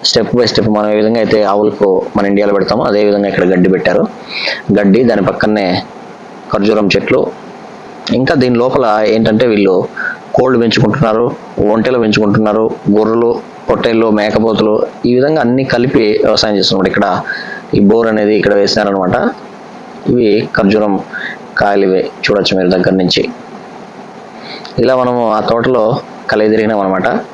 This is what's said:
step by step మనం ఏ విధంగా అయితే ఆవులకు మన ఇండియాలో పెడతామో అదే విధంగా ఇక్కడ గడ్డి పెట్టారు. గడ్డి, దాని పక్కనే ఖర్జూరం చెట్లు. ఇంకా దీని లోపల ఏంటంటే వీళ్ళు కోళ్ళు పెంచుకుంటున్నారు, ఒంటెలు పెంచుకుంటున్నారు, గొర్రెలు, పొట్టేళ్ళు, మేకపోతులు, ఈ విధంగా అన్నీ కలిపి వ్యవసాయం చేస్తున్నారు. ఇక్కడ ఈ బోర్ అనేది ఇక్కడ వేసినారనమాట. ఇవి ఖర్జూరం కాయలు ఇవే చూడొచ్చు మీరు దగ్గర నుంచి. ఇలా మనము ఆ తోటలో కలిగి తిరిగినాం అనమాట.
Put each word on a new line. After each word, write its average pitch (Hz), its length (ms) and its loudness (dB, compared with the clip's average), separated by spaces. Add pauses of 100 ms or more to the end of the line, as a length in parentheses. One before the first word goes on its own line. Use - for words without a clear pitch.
(100)
step 107 180 0 (100)
by 120 140 4
step - 140 0 (100)
మనం 107 180 0
ఏ - 60 2
విధంగా 110 240 2
అయితే 107 140 2 (140)
ఆవులకు 104 360 2 (280)
మన 101 140 2
ఇండియాలో 101 260 2
పెడతామో 104 340 0
అదే 104 180 2
విధంగా 101 240 2
ఇక్కడ 90 200 0
గడ్డి 90 220 4
పెట్టారు. 92 280 2 (760)
గడ్డి, 101 320 4
దాని 101 200 0
పక్కనే 107 360 0 (880)
ఖర్జూరం 104 440 2
చెట్లు. - 240 0 (1000)
ఇంకా 147 220 0
దీని 123 200 2
లోపల 131 240 2 (280)
ఏంటంటే 110 400 2
వీళ్ళు 95 220 4 (640)
కోళ్ళు 127 260 2
పెంచుకుంటున్నారు, 113 600 2 (460)
ఒంటెలు 117 320 0
పెంచుకుంటున్నారు, 107 600 2 (300)
గొర్రెలు, 113 360 2 (380)
పొట్టేళ్ళు, 113 400 2
మేకపోతులు, 107 680 0 (300)
ఈ 120 120 2
విధంగా 151 280 2
అన్నీ 127 180 2 (100)
కలిపి 123 300 2 (220)
వ్యవసాయం 107 340 0
చేస్తున్నారు. 95 320 0
ఇక్కడ 101 140 0 (680)
ఈ - 60 2 (100)
బోర్ 113 220 4
అనేది 107 280 2
ఇక్కడ 101 200 2
వేసినారనమాట. 98 560 0 (960)
ఇవి 120 140 2 (300)
ఖర్జూరం 107 360 2 (680)
కాయలు 101 280 2
ఇవే 92 140 2 (240)
చూడొచ్చు 101 320 0
మీరు 92 180 0
దగ్గర 90 180 2 (100)
నుంచి. - 200 0 (1600)
ఇలా 127 180 2
మనము 123 200 0 (160)
ఆ - 20 0 (120)
తోటలో 120 340 2 (460)
కలిగి 107 220 2
తిరిగినాం 110 320 0
అనమాట. 95 220 0 (280)